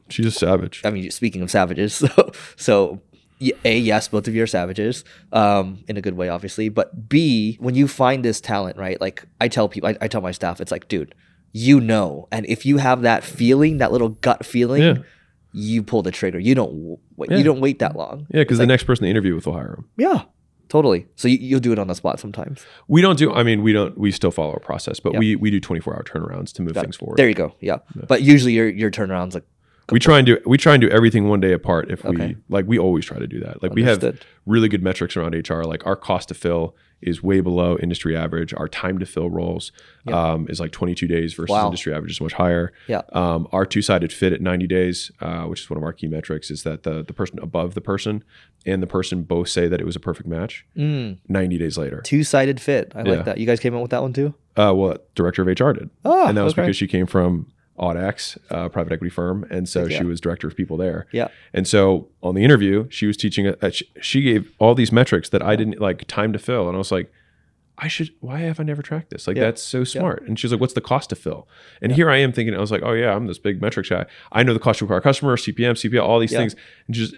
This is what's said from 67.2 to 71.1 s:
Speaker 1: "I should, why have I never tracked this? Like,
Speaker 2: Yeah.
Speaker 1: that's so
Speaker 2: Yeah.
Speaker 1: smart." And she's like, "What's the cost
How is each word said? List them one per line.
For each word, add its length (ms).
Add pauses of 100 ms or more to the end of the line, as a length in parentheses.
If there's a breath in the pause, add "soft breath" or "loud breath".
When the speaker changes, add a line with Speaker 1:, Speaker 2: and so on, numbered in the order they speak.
Speaker 1:
"I 100
should, 220 (100)
why 200
have 200
I 40
never 180
tracked 300
this? 160
Like, 100
Speaker 2:
Yeah. 60
Speaker 1:
that's 200
so 140
Speaker 2:
Yeah. 80
Speaker 1:
smart." 420
And 100
she's 140
like, 80
"What's 140
the 80
cost 300